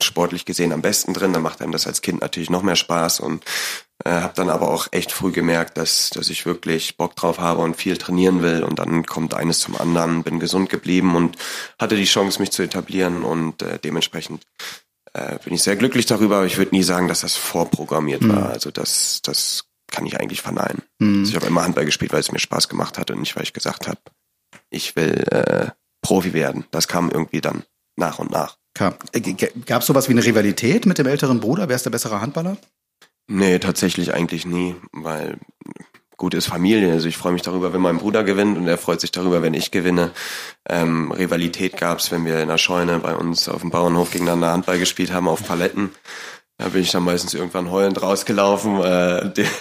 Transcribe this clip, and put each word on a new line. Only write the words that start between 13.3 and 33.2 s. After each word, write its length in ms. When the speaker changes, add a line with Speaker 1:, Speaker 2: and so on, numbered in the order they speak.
Speaker 1:
äh, 180
dementsprechend, 680
äh, 320
bin 80
ich 100
sehr 140
glücklich 300
darüber. 300
Aber 100
ich 100
würd 160
nie 120
sagen, 240
dass 120
das 160
vorprogrammiert 840
Speaker 2:
Mhm. 120
Speaker 1:
war. 140
Also 220
das, 520
das 420
kann 140
ich 120
eigentlich 220
verneinen. 400
Speaker 2:
Mhm. 200
Speaker 1:
Also 120
ich 40
hab 100
immer 180
Handball 200
gespielt, 300
weil 60
es 120
mir 60
Spaß 320
gemacht 260
hat 140
und 100
nicht, 160
weil 60
ich 100
gesagt 360
hab, 100
ich 260
will... 360
Äh, 340
Profi 320
werden. 380
Das 160
kam 240
irgendwie 300
dann 240
nach 240
und 100
nach. 260
Speaker 2:
Klar. 240
Äh, 100
g-, 120
g-, 180
gab's 200
sowas 220
wie 40
eine 120
Rivalität 600
mit 100
dem 120
älteren 320
Bruder? 280
Wer 60
ist 100
der 60
bessere 300
Handballer? 360